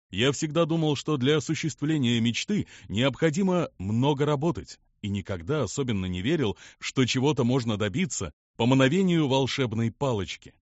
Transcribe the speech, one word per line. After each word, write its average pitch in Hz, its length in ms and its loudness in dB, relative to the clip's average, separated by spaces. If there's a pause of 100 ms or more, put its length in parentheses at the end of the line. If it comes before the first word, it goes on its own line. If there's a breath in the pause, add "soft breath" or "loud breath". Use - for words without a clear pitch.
Я 117 220 2
всегда 160 340 0
думал, 156 300 0
что 151 220 -2
для 139 200 2
осуществления 143 840 0
мечты 120 460 0 (240 loud breath)
необходимо 156 880 0
много 127 480 0
работать, 143 540 -2 (240)
и 101 60 -4
никогда 98 520 -4
особенно 107 460 -2
не 90 160 -4
верил, 127 340 0 (220 loud breath)
что - 260 0
чего-то 131 380 0
можно 117 340 0
добиться 104 560 -4 (240)
по 117 80 2
мановению 151 600 4
волшебной 120 640 0
палочки. - 720 -4